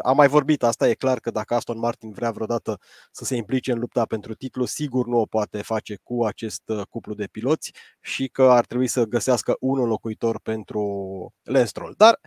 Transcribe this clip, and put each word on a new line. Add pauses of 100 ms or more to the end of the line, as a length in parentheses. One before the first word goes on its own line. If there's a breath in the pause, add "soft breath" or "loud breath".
am
mai
vorbit,
asta
e
clar
că
dacă
Aston
Martin
vrea
vreodată (300 soft breath)
să
se
implice
în
lupta
pentru
titlu,
sigur
nu
o
poate
face
cu
acest,
uh,
cuplu
de
piloți (280 loud breath)
și
că
ar
trebui
să
găsească
un
înlocuitor
pentru (600)
Lance
Stroll.
Dar